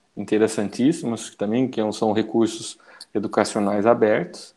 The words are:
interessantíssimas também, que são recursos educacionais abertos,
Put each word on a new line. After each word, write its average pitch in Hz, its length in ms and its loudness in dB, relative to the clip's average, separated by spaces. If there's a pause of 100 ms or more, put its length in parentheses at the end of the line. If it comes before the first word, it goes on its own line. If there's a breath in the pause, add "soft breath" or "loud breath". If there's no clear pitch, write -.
(180)
interessantíssimas 110 1160 0
também, 117 340 0
que 123 100 -6 (140)
são 110 180 0
recursos 110 640 -2 (360 loud breath)
educacionais 104 720 0
abertos, 117 720 2